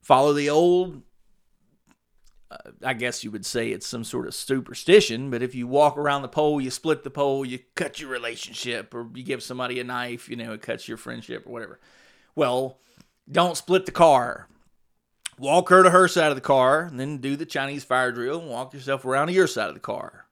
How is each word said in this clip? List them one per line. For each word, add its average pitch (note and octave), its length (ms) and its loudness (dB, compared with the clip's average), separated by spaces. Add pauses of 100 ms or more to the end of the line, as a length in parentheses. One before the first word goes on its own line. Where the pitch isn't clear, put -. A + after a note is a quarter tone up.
Follow C#3+ 300 4
the D3 160 0
old, F3 540 2 (1500)
uh, - 60 -20 (260)
I C3 120 -4
guess A#2+ 280 -6
you A2 80 -10
would G2+ 140 -12
say A#2 240 -4
it's G2+ 180 -8
some A#2 180 -8
sort B2 220 -8
of A#2+ 80 -12
superstition, C3+ 960 2
but A#2+ 120 -4
if B2+ 120 -6
you B2 120 -8
walk C#3+ 320 2
around C#3+ 240 -2
the C3+ 60 -12
pole, D3+ 320 0
you C3 100 -6
split D#3 340 -4
the C#3 60 -10
pole, C3+ 340 -2
you B2+ 140 -10 (160)
cut D3+ 260 -6
your D3 80 -16
relationship, A#2+ 840 -8
or A#2 200 -12
you B2+ 80 -14
give B2+ 200 -6
somebody B2 360 -8
a B2 60 -6
knife, B2 440 -8
you A#2+ 80 -10
know, A#2 180 -10
it G#2+ 80 -16
cuts A#2 260 -10
your A#2 80 -10
friendship A#2 500 -14
or A#2 60 -16
whatever. A2+ 260 -14 (560)
Well, C3 440 -2 (520)
don't E3+ 260 2
split F#3 300 0
the - 60 -8
car. C#3 560 4 (920)
Walk D#3 300 2
her F#3 140 10
to F#3 80 10
her F3+ 180 6
side D#3+ 220 4
of C#3 60 -2
the C3 40 -10
car, C3+ 420 4
and D#3+ 160 -10
then C#3 200 -6
do C3+ 180 -4
the D3+ 100 -10
Chinese C#3 380 -8
fire B2+ 280 0
drill B2 280 -6
and D#3+ 100 -14
walk B2+ 240 -10
yourself C3+ 300 -6
around C3+ 240 0
to F3+ 40 -4
your F#3 140 4
side G#2+ 220 -4
of D2+ 60 -10
the - 60 -18
car. - 520 -12